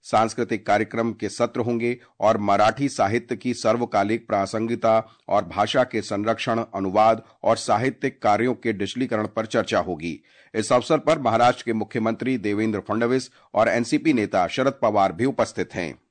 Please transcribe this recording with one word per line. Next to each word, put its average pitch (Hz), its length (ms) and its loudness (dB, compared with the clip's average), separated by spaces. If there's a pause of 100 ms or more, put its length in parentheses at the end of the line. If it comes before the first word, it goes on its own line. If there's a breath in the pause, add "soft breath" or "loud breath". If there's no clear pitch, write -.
सांस्कृतिक 110 640 0
कार्यक्रम 110 460 0
के 104 160 -8
सत्र 120 300 -4
होंगे 120 400 -2 (200 soft breath)
और 110 180 4
मराठी 104 520 2
साहित्य 117 460 -2
की 120 180 -6
सर्वकालिक 113 760 0
प्रासंगिकता 110 880 0 (120)
और 98 160 2
भाषा 104 380 0
के 113 180 -2
संरक्षण, 113 640 -2 (120)
अनुवाद 107 480 2 (200 soft breath)
और 110 140 2
साहित्यिक 127 640 -2
कार्यों 113 320 2
के 113 200 -2
डिजिटलीकरण 107 540 -4
पर 110 180 -4
चर्चा 110 340 0
होगी। 85 440 -6 (320 soft breath)
इस 110 180 0
अवसर 123 240 2
पर 151 220 0
महाराष्ट्र 120 460 4
के 117 80 -2
मुख्यमंत्री 117 640 -2
देवेंद्र 104 420 -2
फडणवीस 117 520 -2 (220 soft breath)
और 110 160 4
एनसीपी 143 440 0
नेता 98 340 2
शरद 135 340 0
पवार 104 300 2
भी 87 140 -2
उपस्थित 113 480 -2
हैं। 80 260 -6 (120)